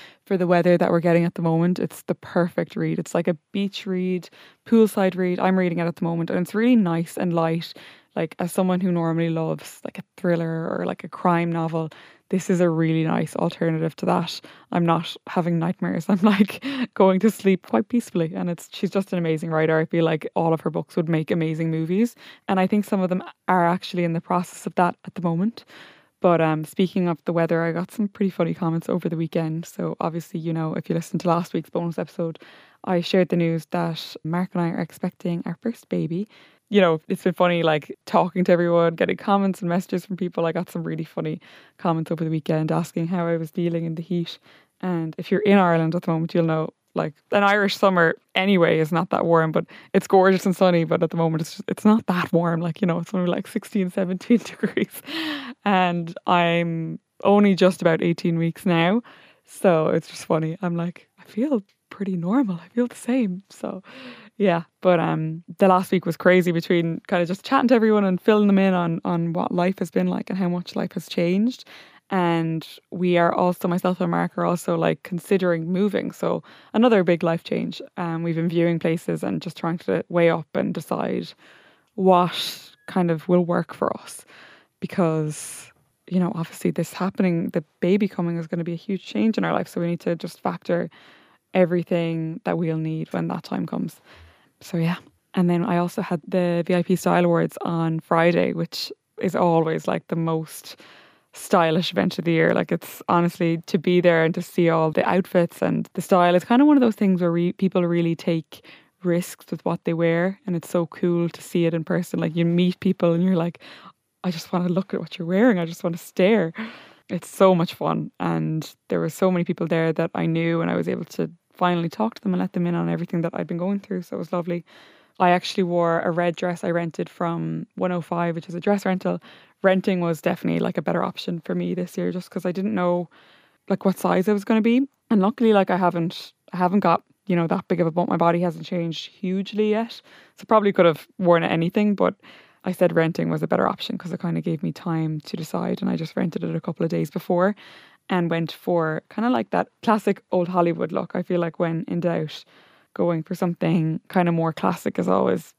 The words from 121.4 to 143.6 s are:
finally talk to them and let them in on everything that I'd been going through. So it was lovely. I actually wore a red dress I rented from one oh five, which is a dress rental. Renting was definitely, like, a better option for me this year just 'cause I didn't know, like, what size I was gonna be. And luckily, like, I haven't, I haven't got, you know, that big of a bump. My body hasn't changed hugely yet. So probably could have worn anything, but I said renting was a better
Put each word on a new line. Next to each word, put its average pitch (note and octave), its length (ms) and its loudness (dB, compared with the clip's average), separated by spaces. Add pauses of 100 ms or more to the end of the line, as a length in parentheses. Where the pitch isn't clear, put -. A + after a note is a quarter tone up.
finally F3 340 0
talk G#3+ 280 -4
to - 60 -20
them F#3+ 120 -2
and F3+ 80 0
let F#3 100 -4
them F3 160 -2
in F3 80 -2
on E3+ 140 -2
everything E3+ 320 -4
that E3 120 -4
I'd E3+ 140 -4
been F3 100 -6
going G3 220 -2
through. F#3 220 -8
So - 160 -10
it - 20 -6
was E3+ 140 -8
lovely. F3 320 -4 (560)
I F3+ 80 6
actually F3+ 340 2
wore E3+ 380 2
a F3+ 100 0
red F3 240 0
dress F3+ 300 -6
I F3 60 0
rented E3+ 360 -4
from E3 580 -6 (100)
one F3+ 180 -2
oh F3 80 -2
five, E3+ 340 -2
which E3+ 140 -12
is E3+ 60 -10
a F3 40 -6
dress G3+ 260 0
rental. F#3 360 -2 (420)
Renting F#3+ 380 4
was E3+ 200 -2
definitely, E3+ 380 -2
like, F3 180 -2
a - 40 -2
better E3 200 -2
option F3+ 380 -6
for F3+ 160 -6
me F3 180 -4
this F3+ 240 -6
year F3+ 140 -2
just F3+ 180 -10
'cause F#3 160 -10
I F3+ 60 -2
didn't G3 240 -4
know, F3 320 0 (640)
like, F#3+ 160 -2
what F#3+ 120 2
size F3+ 300 2
I G#3 60 2
was G3+ 100 -2
gonna A3 180 2
be. A#3+ 240 4 (240)
And G#3 120 4
luckily, A3 320 4
like, F#3+ 160 4
I F#3 80 2
haven't, F3 560 -2 (180)
I E3+ 60 -8
haven't F3+ 240 2
got, E3+ 220 2 (240)
you F3+ 100 2
know, E3 100 2
that F#3+ 220 -4
big F3 100 0
of E3+ 80 2
a D#3+ 40 0
bump. E3+ 180 -2
My E3+ 80 0
body E3+ 240 4
hasn't E3 240 -4
changed E3+ 420 -6
hugely G3 640 -2
yet. A3+ 320 -2 (340)
So - 100 -20
probably G#3 280 4
could F3+ 120 6
have D#3+ 220 2 (120)
worn E3+ 240 4
anything, F#3+ 520 2
but - 200 2 (500)
I F#3 80 -2
said F3 200 2
renting E3 360 0
was D#3+ 120 -2
a D#3+ 60 -2
better - 220 2